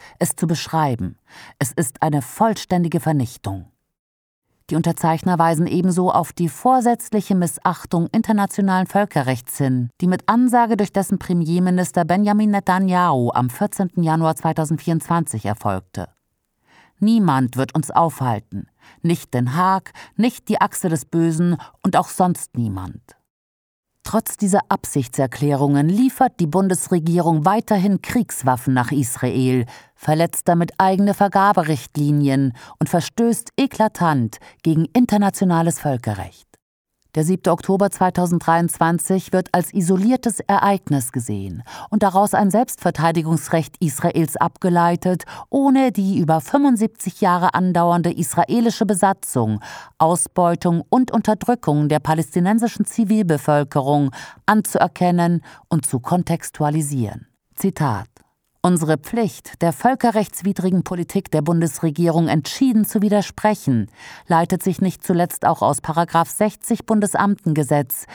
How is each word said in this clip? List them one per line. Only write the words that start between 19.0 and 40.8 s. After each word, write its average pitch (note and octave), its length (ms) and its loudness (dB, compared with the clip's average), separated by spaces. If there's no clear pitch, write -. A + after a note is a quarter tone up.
Nicht E3+ 320 -2
Den B2 220 0
Haag, F#3 340 0
nicht - 340 -2
die G#3+ 120 0
Achse - 280 -2
des D#3+ 160 -2
Bösen E3 520 0
und - 140 0
auch F3+ 120 0
sonst - 480 -2
niemand.“ G2+ 600 -6
Trotz - 360 -4
dieser G3 220 2
Absichtserklärungen C#3+ 1160 0
liefert B3 520 0
die E3+ 60 2
Bundesregierung E3+ 960 0
weiterhin G3 560 2
Kriegswaffen - 720 -2
nach B2 200 0
Israel, B2+ 720 0
verletzt D#3+ 540 -2
damit E3+ 300 2
eigene F#3+ 340 2
Vergaberichtlinien D3 1400 0
und E3 100 -2
verstößt - 680 -2
eklatant E3+ 800 0
gegen D#3+ 240 2
internationales F#3+ 920 2
Völkerrecht. A2 680 -6
Der D#3 80 0
siebte F3+ 260 0
Oktober F#3+ 400 0
zweitausenddreiundzwanzig E3+ 1400 0
wird F#3 180 0
als F3 240 -2
isoliertes G3 640 0
Ereignis F#3+ 720 0